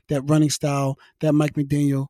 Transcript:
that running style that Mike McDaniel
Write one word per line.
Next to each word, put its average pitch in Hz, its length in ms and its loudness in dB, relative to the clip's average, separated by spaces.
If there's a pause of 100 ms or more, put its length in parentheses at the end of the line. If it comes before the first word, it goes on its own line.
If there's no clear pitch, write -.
that 143 200 -2
running 151 220 4
style 139 480 -2 (220)
that 156 120 2
Mike 151 220 0
McDaniel 139 560 -2